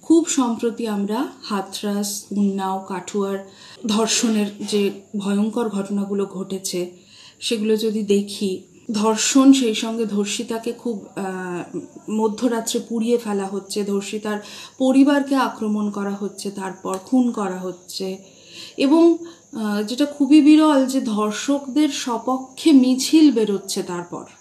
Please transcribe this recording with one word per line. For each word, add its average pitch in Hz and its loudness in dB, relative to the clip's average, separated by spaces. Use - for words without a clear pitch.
খুব 330 4
সম্প্রতি 233 -2
আমরা 214 -4
হাথরাস, 202 -6
উন্নাও, 196 -2
কাঠুয়ার 196 -6
ধর্ষণের 214 0
যে 202 0
ভয়ঙ্কর 208 -2
ঘটনাগুলো 196 -4
ঘটেছে, 185 -8
সেগুলো 220 0
যদি 220 -2
দেখি, 202 -2
ধর্ষণ, 220 6
সেই 240 2
সঙ্গে 226 -4
ধর্ষিতাকে 214 -4
খুব, 226 -8
আহ, 185 -8
মধ্যরাত্রে 220 -2
পুড়িয়ে 233 -2
ফেলা 208 -2
হচ্ছে, 196 -6
ধর্ষিতার 202 -4
পরিবারকে 277 4
আক্রমণ 214 -2
করা 202 -4
হচ্ছে, 202 -8
তারপর 190 -8
খুন 247 0
করা 190 -4
হচ্ছে। 185 -10
এবং, 330 6
আহ, 214 -2
যেটা 247 -2
খুবই 294 4
বিরল 302 6
যে 262 0
ধর্ষকদের 262 0
সপক্ষে 262 -2
মিছিল 262 6
বেরোচ্ছে 202 -2
তারপর। 175 -8